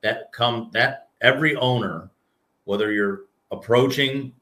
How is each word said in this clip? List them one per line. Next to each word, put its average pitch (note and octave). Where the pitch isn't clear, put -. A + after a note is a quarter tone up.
that -
come, A#2
that B2
every C#3
owner, G#2+
whether G#2
you're G2+
approaching C3